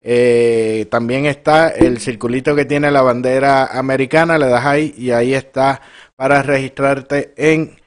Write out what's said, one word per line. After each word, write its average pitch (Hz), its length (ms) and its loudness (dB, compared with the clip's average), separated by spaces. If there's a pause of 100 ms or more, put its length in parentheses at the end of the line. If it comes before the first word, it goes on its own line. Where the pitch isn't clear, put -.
Eh, 117 880 0
también 120 360 -2
está 151 440 0
el 123 300 0
circulito 127 560 -4
que 143 100 0
tiene 147 240 -2
la 139 120 2
bandera 131 640 2
americana, 135 720 0
le 139 100 2
das 123 180 2
ahí 147 320 -2
y 123 140 -4
ahí 120 220 2
está 135 480 -2 (340)
para 139 260 0
registrarte 135 960 -2
en 156 520 -2